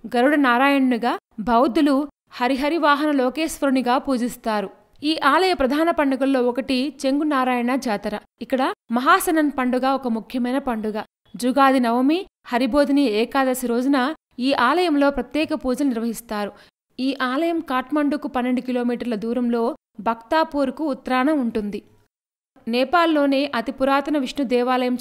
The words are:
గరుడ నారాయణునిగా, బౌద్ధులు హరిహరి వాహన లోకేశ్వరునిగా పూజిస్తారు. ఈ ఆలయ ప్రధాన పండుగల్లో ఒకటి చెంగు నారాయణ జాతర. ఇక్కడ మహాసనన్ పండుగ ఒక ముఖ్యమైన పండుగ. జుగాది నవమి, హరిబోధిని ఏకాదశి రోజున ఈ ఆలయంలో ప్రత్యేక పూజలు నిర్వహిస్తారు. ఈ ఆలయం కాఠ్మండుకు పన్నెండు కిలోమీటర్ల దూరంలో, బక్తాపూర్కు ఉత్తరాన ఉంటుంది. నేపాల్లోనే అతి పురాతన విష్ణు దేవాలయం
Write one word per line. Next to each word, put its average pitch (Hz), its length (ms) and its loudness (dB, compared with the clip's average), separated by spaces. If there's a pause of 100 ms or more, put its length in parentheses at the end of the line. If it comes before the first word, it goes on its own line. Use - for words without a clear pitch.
(160)
గరుడ 269 200 4
నారాయణునిగా, 262 800 2 (220)
బౌద్ధులు 269 680 2 (240)
హరిహరి 277 460 -2
వాహన 294 340 2
లోకేశ్వరునిగా 262 880 0
పూజిస్తారు. 233 720 -2 (340)
ఈ 311 200 -2
ఆలయ 349 300 4
ప్రధాన 294 380 2
పండుగల్లో 269 500 2
ఒకటి 254 520 -2 (120)
చెంగు 285 180 0
నారాయణ 254 520 0
జాతర. 208 440 -4 (220)
ఇక్కడ 262 320 -2 (180)
మహాసనన్ 311 680 2
పండుగ 254 300 0
ఒక 262 200 -2
ముఖ్యమైన 240 500 -4
పండుగ. 220 460 -4 (320)
జుగాది 262 440 4
నవమి, 262 460 2 (220)
హరిబోధిని 269 540 2
ఏకాదశి 247 680 0
రోజున 254 480 0 (240)
ఈ 262 140 0
ఆలయంలో 285 580 2
ప్రత్యేక 294 420 -4
పూజలు 262 340 -2
నిర్వహిస్తారు. 220 640 -6 (480)
ఈ 262 220 -4
ఆలయం 320 380 -2
కాఠ్మండుకు 294 680 -2
పన్నెండు 247 340 -2
కిలోమీటర్ల 240 540 -4
దూరంలో, 233 600 -2 (240)
బక్తాపూర్కు 277 840 -2
ఉత్తరాన 262 480 -2
ఉంటుంది. 214 520 -4 (840)
నేపాల్లోనే 285 880 2
అతి 233 160 -4
పురాతన 277 460 0
విష్ణు 277 280 -2
దేవాలయం 247 560 0